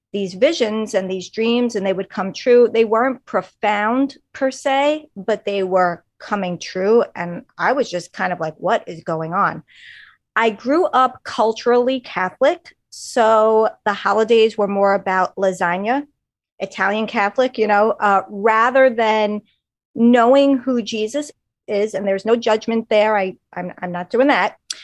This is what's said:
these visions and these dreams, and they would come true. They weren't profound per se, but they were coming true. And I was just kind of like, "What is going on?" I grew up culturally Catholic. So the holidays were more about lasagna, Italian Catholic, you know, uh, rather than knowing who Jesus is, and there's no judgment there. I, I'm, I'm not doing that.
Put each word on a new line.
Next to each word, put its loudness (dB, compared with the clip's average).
these -6
visions -2
and -2
these -8
dreams, 0
and -4
they 0
would -6
come -6
true. 4
They 2
weren't 0
profound -2
per -2
se, -2
but -4
they -2
were 0
coming -4
true. 0
And -10
I 0
was -2
just -10
kind -4
of -8
like, -6
"What -2
is -16
going -6
on?" -2
I 2
grew -2
up 0
culturally 0
Catholic. -2
So 2
the -2
holidays 2
were 0
more 2
about -2
lasagna, -2
Italian -2
Catholic, -2
you 0
know, 2
uh, 2
rather 2
than 0
knowing 6
who -2
Jesus -6
is, -2
and -4
there's -2
no -2
judgment -2
there. 2
I, -4
I'm, -10
I'm -10
not -10
doing 4
that. 0